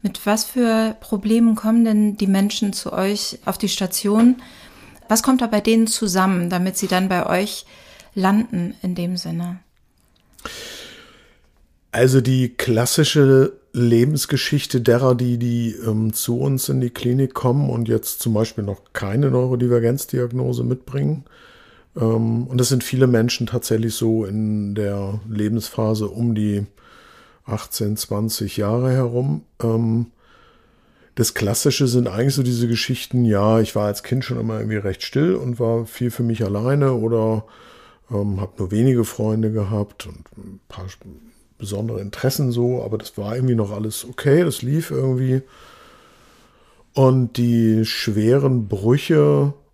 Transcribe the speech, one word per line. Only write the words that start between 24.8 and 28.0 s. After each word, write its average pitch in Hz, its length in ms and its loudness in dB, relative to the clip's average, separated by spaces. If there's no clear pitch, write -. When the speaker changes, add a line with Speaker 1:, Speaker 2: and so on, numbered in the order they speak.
Speaker 2:
Lebensphase 107 800 -2
um 117 280 -2
die 104 300 0
achtzehn, 107 500 -4
zwanzig 107 640 -4